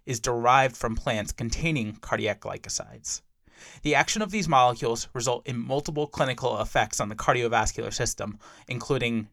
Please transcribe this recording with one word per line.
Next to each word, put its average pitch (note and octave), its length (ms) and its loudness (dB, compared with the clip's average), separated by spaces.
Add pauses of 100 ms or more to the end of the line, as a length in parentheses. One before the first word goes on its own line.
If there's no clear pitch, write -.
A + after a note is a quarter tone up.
is B2+ 160 -6
derived B2 560 4
from A2+ 180 -2
plants A2 380 -2
containing A#2 640 -4
cardiac G#2+ 460 -4
glycosides. - 800 -8 (600)
The D3 120 2
action D3+ 260 2
of G#3 100 -2
these F#3+ 160 -2
molecules B2 680 4
result A#2+ 320 -2
in C3 100 -4
multiple C#3+ 500 -2
clinical B2 540 0
effects - 400 0
on G#2+ 80 -2
the A2 80 -8
cardiovascular A2+ 760 0
system, G#2+ 460 -4 (300)
including A#2 640 -2